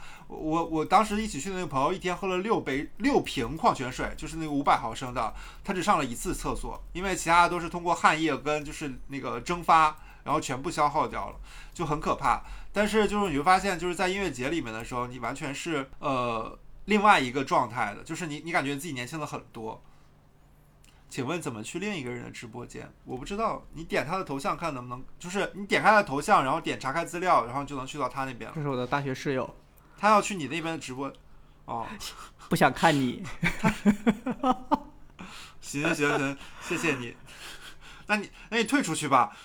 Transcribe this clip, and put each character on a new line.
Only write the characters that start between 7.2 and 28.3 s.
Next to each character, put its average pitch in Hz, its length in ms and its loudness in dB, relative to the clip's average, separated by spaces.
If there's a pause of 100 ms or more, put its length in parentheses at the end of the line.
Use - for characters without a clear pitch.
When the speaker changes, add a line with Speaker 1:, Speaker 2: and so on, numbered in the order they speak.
Speaker 1:
他 175 160 10
的 170 40 4
都 175 120 0
是 170 80 -6
通 175 140 -6
过 170 120 2
汗 160 260 6
液 151 160 2
跟 147 280 -2
就 147 80 -8
是 139 260 -8 (100)
那 135 120 -6
个 120 200 -4
蒸 175 220 -4
发， 156 340 6 (280)
然 139 100 -2
后 156 60 2
全 131 200 -4
部 165 100 -4
消 151 180 4
耗 143 180 2
掉 107 240 -6
了， - 60 -14 (360)
就 170 140 -2
很 147 140 0
可 - 140 0
怕。 127 280 2 (300)
但 208 160 2
是 208 180 4
就 208 160 2
是 190 80 0
你 139 60 0
会 147 80 0
发 185 140 8
现， 185 200 0
就 175 80 -2
是 175 80 0
在 185 140 0
音 190 100 0
乐 190 120 -2
节 123 180 -4
里 165 120 0
面 113 120 -6
的 110 100 -6
时 127 120 -8
候， 123 120 -2
你 127 120 -12
完 120 160 -4
全 139 200 -6
是， 139 340 -4 (100)
呃， 123 600 -2 (280)
另 202 160 4
外 196 180 8
一 127 100 -2
个 135 140 -2
状 139 240 2
态 110 260 -2
的， 98 80 -12
就 160 120 -8
是 165 120 -6
你， 151 180 -6
你 170 60 -8
感 160 140 2
觉 143 100 -2
自 143 140 -8
己 139 60 -6
年 123 120 -6
轻 156 140 -8
了 147 60 -4
很 131 160 -8 (100)
多。 113 300 -10 (1300)
请 127 160 -6
问 170 120 -4
怎 151 140 -6
么 107 100 -8
去 170 160 -8
另 208 160 -4
一 151 80 -6
个 123 80 -6
人 120 140 -8
的 120 60 -12
直 120 160 -14
播 120 180 -12
间？ 123 260 -14 (140)
我 - 140 -8
不 - 80 -10
知 202 100 -6
道， 208 260 -2 (120)
你 160 100 -12
点 156 220 0
他 175 100 -2
的 190 80 -2
头 139 140 -4
像 165 180 -2
看 160 160 -4
能 123 100 -8
不 123 60 -12
能， 127 160 -10 (140)
就 175 100 -12
是 180 240 -2
你 196 140 -8
点 170 160 2
开 190 80 8
他 220 60 10
的 202 80 8
头 139 140 -2
像， 170 240 6
然 131 80 2
后 160 80 2
点 143 220 -4
查 131 100 -2
看 165 160 -2
资 160 120 -8
料， 165 260 6
然 120 100 -6
后 143 80 -2
就 143 140 -8
能 131 100 -6
去 147 120 -10
到 127 100 0
他 135 160 -4
那 131 80 -6